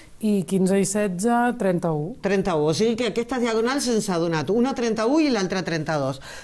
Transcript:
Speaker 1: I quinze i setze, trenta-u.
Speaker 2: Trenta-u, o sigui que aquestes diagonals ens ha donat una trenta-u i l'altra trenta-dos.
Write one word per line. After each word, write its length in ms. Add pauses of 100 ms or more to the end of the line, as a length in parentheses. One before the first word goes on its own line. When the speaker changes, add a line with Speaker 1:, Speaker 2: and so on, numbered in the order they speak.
(200)
Speaker 1:
I 260
quinze 340
i 60
setze, 460 (260)
trenta-u. 640
Speaker 2:
Trenta-u, 460
o 80
sigui 200
que 120
aquestes 340
diagonals 460
ens 220
ha 100
donat 320
una 240
trenta-u 440
i 120
l'altra 320
trenta-dos. 560 (240)